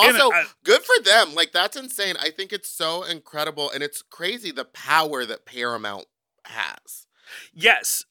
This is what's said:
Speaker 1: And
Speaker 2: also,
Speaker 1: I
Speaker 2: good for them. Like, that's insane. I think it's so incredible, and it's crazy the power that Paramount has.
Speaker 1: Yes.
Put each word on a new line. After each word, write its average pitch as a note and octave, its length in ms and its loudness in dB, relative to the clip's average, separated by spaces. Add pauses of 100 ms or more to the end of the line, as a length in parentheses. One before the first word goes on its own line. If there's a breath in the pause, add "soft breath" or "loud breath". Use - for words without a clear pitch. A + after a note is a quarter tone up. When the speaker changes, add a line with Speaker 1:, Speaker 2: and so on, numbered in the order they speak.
Speaker 1:
And B3 120 8
Speaker 2:
also, C4 140 4
Speaker 1:
I E3+ 140 0 (180)
Speaker 2:
good A3+ 200 4
for A#4+ 200 2
them. G3 320 4
Like, E3 160 0
that's F3+ 260 -2
insane. G3+ 420 -6
I D#3 120 -4
think F#3+ 200 -10
it's G3+ 180 -10
so E3+ 340 -6
incredible, D3+ 680 -8
and C3+ 140 -6
it's D3 180 -10
crazy G#3 500 -10
the B2+ 140 -10
power D3+ 600 0
that A2 200 -10
Paramount A2+ 600 -6 (400)
has. - 600 -10 (480 loud breath)
Speaker 1:
Yes. F3 580 0